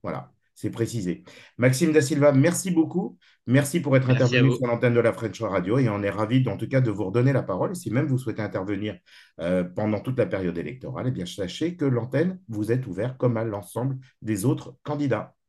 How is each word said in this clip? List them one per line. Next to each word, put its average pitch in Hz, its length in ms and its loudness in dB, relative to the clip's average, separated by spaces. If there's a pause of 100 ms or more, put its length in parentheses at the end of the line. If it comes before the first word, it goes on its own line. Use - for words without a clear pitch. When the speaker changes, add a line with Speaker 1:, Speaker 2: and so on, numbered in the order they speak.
Speaker 1:
Voilà, 82 300 -10 (220)
c'est 104 160 -6
précisé. 104 540 -4 (340)
Maxime 131 340 4
Da 151 80 6
Silva, 143 320 4
merci 170 380 4
beaucoup. 170 480 0 (320)
Merci 139 300 4
pour 139 160 2
être 131 100 4
Speaker 2:
Merci 127 160 4
à 127 40 6
Speaker 1:
intervenu 127 240 6
Speaker 2:
vous. 123 60 2
Speaker 1:
sur 123 100 -2
l'antenne 120 260 2
de 117 80 6
la 113 140 4
French 107 260 -6
Radio, 98 380 0
et 127 100 4
on 101 140 -2
est 101 80 0
ravis, 110 380 2
en 98 100 -4
tout 110 100 -6
cas, 131 140 2
de 113 80 2
vous 101 140 -4
redonner 120 280 2
la 113 100 2
parole. 98 280 -2
Et 180 40 -8
si - 160 -8
même 139 160 0
vous 131 120 0
souhaitez 110 240 -6
intervenir, 101 560 -6 (420)
euh, 90 240 0
pendant 104 360 -2
toute 131 180 -4
la 107 80 2
période 90 320 -4
électorale, 76 500 -8
eh - 20 0
bien, 90 140 -6
sachez 101 500 -6
que 147 120 -4
l'antenne 139 640 -2
vous 104 240 -4
est 127 140 -2
ouverte 107 300 -6
comme 117 220 2
à 113 60 -2
l'ensemble 117 520 -6 (240)
des 107 240 -4
autres - 380 -2
candidats. 143 520 -4 (140)